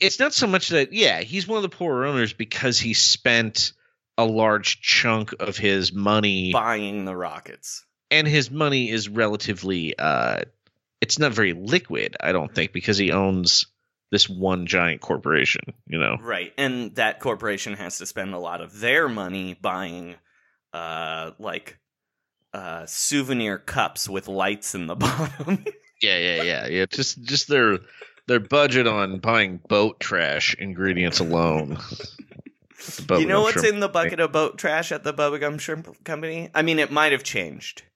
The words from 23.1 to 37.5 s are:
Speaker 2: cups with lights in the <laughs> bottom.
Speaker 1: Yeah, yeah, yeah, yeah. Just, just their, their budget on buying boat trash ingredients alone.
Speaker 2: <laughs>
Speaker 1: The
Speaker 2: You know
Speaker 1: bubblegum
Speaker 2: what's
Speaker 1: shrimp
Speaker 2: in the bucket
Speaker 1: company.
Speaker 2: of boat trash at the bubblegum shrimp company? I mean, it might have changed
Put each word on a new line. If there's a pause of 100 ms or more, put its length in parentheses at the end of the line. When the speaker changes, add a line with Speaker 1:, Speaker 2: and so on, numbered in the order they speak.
Speaker 2:
cups
with
lights
in
the
<laughs>
bottom. (380)
Speaker 1:
Yeah,
yeah,
yeah,
yeah.
Just,
just
their, (480)
their
budget
on
buying
boat
trash
ingredients
alone.
Speaker 2:
<laughs> (1160)
Speaker 1:
The
Speaker 2:
You
know
Speaker 1:
bubblegum
Speaker 2:
what's
Speaker 1:
shrimp
Speaker 2:
in
the
bucket
Speaker 1:
company.
Speaker 2:
of
boat
trash
at
the
bubblegum
shrimp
company?
I
mean,
it
might
have
changed (120)